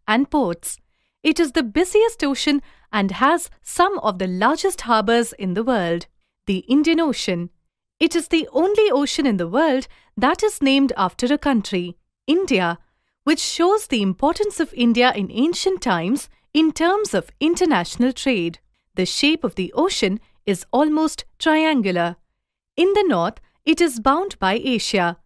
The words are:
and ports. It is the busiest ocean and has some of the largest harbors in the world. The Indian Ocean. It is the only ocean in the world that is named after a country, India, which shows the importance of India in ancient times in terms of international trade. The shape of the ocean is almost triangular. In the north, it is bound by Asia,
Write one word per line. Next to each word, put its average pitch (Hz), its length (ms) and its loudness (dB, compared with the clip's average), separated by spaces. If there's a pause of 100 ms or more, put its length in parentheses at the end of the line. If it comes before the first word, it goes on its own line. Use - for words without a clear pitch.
and 240 240 2
ports. 202 480 -2 (440)
It 311 160 2
is 311 140 0
the 320 100 0
busiest 370 580 0
ocean 285 400 -2 (300)
and 196 200 0
has 302 380 0 (120)
some 381 380 0
of 190 200 -2
the 190 80 -4
largest 233 540 0
harbors 233 500 0
in 190 220 -6
the 208 100 -2
world. 175 440 -2 (400)
The 190 200 -2
Indian 302 320 2
Ocean. 185 500 -2 (480)
It - 160 0
is 330 140 -2
the 320 240 -2
only 415 400 2
ocean 285 340 0
in 226 120 2
the 175 100 -2
world 262 400 0 (300)
that 277 260 0
is 415 180 -2
named 269 360 2
after 220 360 -2
a 294 40 2
country, 196 580 -2 (320)
India, 233 500 0 (460)
which 285 160 2
shows 392 480 0
the 226 140 0
importance 294 580 -2
of 320 140 -4
India 240 420 2
in 190 160 -4
ancient 349 500 -2
times 190 460 -2 (260)
in 311 200 2
terms 392 400 0
of - 260 -4
international 269 720 0
trade. 190 480 -4 (360)
The 185 100 0
shape 302 400 0
of 196 100 -6
the 185 220 -6
ocean 240 420 0 (260)
is 196 260 -2
almost 302 520 0 (160)
triangular. 226 800 0 (580)
In 359 160 2
the 403 160 2
north, 185 320 0 (240)
it 311 160 2
is 269 220 0
bound 320 380 0
by 196 220 0
Asia, 196 640 -2